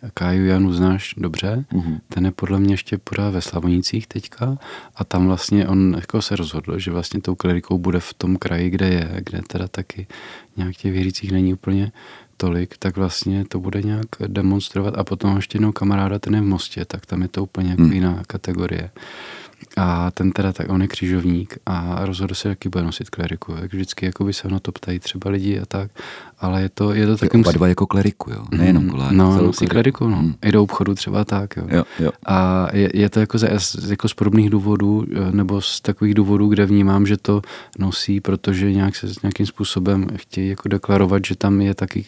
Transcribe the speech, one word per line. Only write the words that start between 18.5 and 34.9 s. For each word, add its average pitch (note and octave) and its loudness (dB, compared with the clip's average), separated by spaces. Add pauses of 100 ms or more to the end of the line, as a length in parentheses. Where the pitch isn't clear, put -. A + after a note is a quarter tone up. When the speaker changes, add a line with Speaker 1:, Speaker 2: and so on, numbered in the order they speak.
Speaker 1:
A F2+ 0
ten F#2 0
teda F#2+ 0
tak, D#2+ -6
on F#2 2
je G2 2
křižovník F2+ -2
a F2+ -4
rozhodl F#2+ -6
se, - -4
jaký F#2 -6
bude F2 -2
nosit E2+ -6
kleriku. F2 -8 (100)
Jak F#2 -8
vždycky, F#2+ -6
jakoby G2 -2
se - -8
na F#2+ -2
to - -6
ptají F2+ -8
třeba F#2+ -8
lidi G2 -2
a F#2+ -6
tak, G2 -6 (480)
ale F#2 0
je F#2 0
to, G#2 0
je G#2+ 2
to A2 4
Speaker 2:
Ty G#2 -4
Speaker 1:
takovým A2+ 6
Speaker 2:
oba F2 8
Speaker 1:
s- D#2+ 0
Speaker 2:
dva E2+ 6
jako F2+ 4
kleriku, G2 0
jo? - -10
Nejenom E2+ 6
Speaker 1:
Mhm. - 0
Speaker 2:
kolárek, C2+ 2
Speaker 1:
No, F#2+ 8
Speaker 2:
celou F#2 6
Speaker 1:
nosí - 2
Speaker 2:
kleriku. B2 2
Speaker 1:
kleriku, A#2+ 0
no. G2+ 2
Speaker 2:
Hmm. D#2+ 0
Speaker 1:
I G#2 4
do G#2 6
obchodu G2 0
třeba G2+ -2
tak, G2+ -4
jo. - -6
Speaker 2:
Jo, F2 2 (160)
jo. E2 2 (140)
Speaker 1:
A F#2 2
je, G2+ 4
je G#2 4
to A2 0
jako G#2+ 0
ze, G#2 2
z, - -4
jako G#2 -2
z - -4
podobných G#2 4
důvodů, G#2 2 (100)